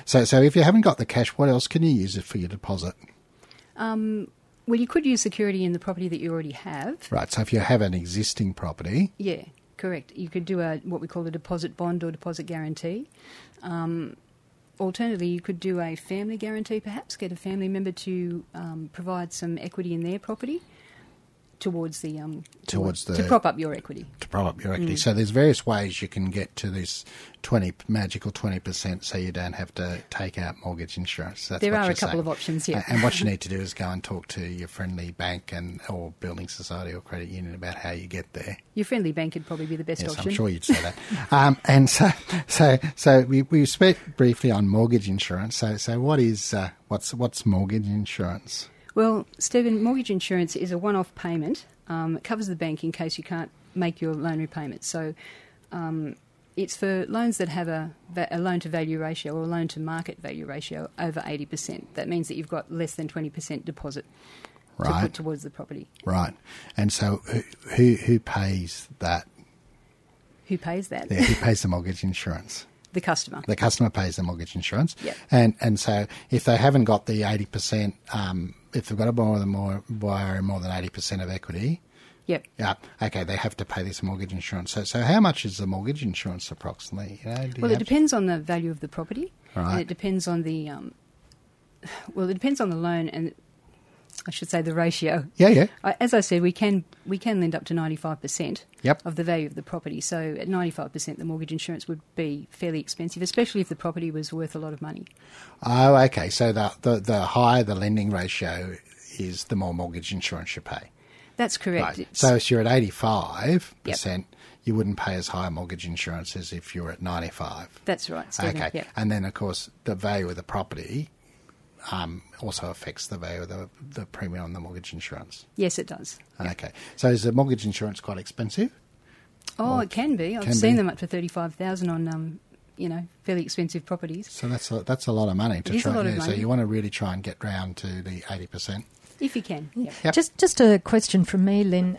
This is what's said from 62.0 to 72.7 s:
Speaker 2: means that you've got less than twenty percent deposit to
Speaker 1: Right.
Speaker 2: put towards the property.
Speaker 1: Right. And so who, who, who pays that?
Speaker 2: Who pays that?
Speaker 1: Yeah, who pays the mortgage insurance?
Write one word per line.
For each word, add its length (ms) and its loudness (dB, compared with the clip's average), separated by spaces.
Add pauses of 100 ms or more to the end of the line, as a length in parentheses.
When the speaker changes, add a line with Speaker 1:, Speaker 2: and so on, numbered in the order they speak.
Speaker 2:
means 180 -2
that 80 -8
you've 140 -8
got 200 -6
less 260 -6
than 120 -6
twenty 220 -6
percent 340 -8
deposit 400 -10 (800)
to 60 2
Speaker 1:
Right. 140 2
Speaker 2:
put 100 0
towards 300 -6
the 60 -12
property. 380 -14 (160)
Speaker 1:
Right. 300 0 (420)
And 160 2
so 360 0
who, 160 -2 (340)
who, 180 10
who 240 4
pays 720 -2 (100)
that? 260 0 (1200)
Speaker 2:
Who 100 -2
pays 320 -6
that? 200 -8
Speaker 1:
Yeah, 120 2
who 140 6
pays 260 4
the 80 0
mortgage 340 -2
insurance? 680 -4